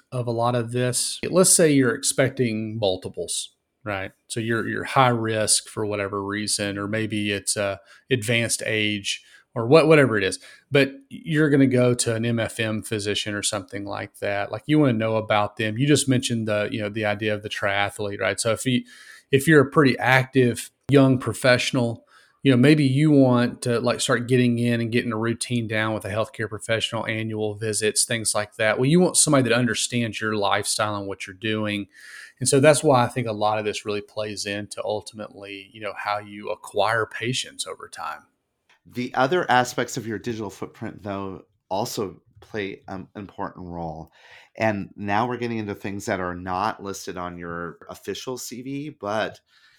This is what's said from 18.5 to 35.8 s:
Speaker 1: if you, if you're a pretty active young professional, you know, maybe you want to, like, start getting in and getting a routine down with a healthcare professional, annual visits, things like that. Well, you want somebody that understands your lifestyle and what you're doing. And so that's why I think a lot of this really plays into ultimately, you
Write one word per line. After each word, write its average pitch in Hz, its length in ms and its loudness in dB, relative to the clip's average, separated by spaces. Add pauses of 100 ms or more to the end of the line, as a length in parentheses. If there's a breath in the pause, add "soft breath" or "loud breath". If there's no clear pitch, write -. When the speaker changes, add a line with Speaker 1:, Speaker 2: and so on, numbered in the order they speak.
Speaker 1:
if - 140 -4
you, 123 180 2 (480 loud breath)
if 135 160 4
you're 151 140 8
a 135 80 -2
pretty 135 280 4
active 127 720 2 (200)
young 135 280 6
professional, 120 840 0 (400 soft breath)
you 139 80 6
know, 120 60 6
maybe 147 260 8
you 139 260 4
want 123 520 4
to, 120 180 0
like, 120 200 0
start 120 280 0
getting 123 300 4
in 120 220 0
and 117 120 -4
getting 120 200 0
a 110 60 -4
routine 117 480 -2
down 110 260 -2
with 104 120 -6
a 101 60 -6
healthcare 107 380 -4
professional, 110 580 -4
annual 110 480 -4
visits, 107 500 0
things 113 300 -2
like 104 220 -4
that. 107 220 2
Well, 131 100 2
you 170 120 6
want 180 160 2
somebody 139 320 4
that 113 100 4
understands 117 600 -2
your 110 160 -2
lifestyle 104 580 0
and 101 140 -6
what - 180 -10
you're 98 80 -14
doing. 104 540 -2 (500 loud breath)
And 127 100 -4
so 139 120 6
that's 147 240 6
why 131 180 6
I 113 60 0
think 120 180 -6
a 113 60 -4
lot 104 260 0
of 107 60 -4
this 101 200 -6
really 104 180 -6
plays 104 440 -8
into 101 380 -8
ultimately, 101 880 -10
you 110 80 -20